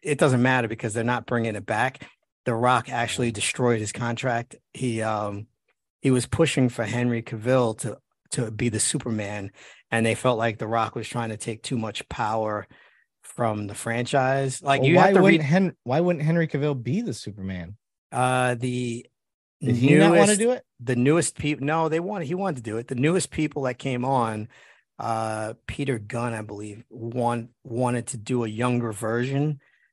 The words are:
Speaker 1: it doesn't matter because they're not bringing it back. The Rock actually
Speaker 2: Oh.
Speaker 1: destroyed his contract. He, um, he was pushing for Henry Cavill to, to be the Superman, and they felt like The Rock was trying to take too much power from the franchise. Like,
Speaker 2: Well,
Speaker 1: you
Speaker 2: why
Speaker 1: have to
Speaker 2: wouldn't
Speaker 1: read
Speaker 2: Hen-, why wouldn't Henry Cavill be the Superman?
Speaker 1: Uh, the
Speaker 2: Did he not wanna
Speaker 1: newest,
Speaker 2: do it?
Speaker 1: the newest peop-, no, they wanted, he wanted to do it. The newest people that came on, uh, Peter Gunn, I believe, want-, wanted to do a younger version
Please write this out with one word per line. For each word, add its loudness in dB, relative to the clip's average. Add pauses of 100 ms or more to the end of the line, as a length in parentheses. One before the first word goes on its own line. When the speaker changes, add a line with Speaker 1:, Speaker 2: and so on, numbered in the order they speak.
Speaker 1:
it -2
doesn't 6
matter 4
because -6
they're -2
not -2
bringing -2
it -8
back. -2 (420)
The 0
Rock 2
actually -2
Speaker 2:
Oh. -2
Speaker 1:
destroyed 0
his -6
contract. -4 (180)
He, -4
um, -4 (560)
he 2
was 4
pushing 2
for -4
Henry -2
Cavill 0
to, -8 (340)
to -4
be -2
the -2
Superman, -4 (400)
and 2
they 2
felt 2
like 0
The -6
Rock -2
was -8
trying -6
to -6
take -8
too -4
much -6
power -2 (560)
from -4
the -10
franchise. 0
Like, 2
Speaker 2:
Well, 4
Speaker 1:
you 6
Speaker 2:
why 4
Speaker 1:
have 4
to 6
Speaker 2:
wouldn't 6
Speaker 1:
read -2
Speaker 2:
Hen-, 2
why 0
wouldn't 0
Henry 2
Cavill -2
be -2
the -6
Superman? -10 (340)
Speaker 1:
Uh, 0
the -4 (560)
Speaker 2:
Did 2
he 6
not 10
wanna 10
Speaker 1:
newest, 4
Speaker 2:
do 4
it? -2 (180)
Speaker 1:
the 0
newest 4
peop-, -4
no, 0
they 0
wanted, -6
he -4
wanted -2
to -12
do -6
it. -8
The -6
newest 2
people -4
that -2
came -4
on, 0 (500)
uh, -4 (140)
Peter -4
Gunn, -6
I -6
believe, -12
want-, -4 (140)
wanted -2
to -10
do -2
a -4
younger 0
version -2 (320)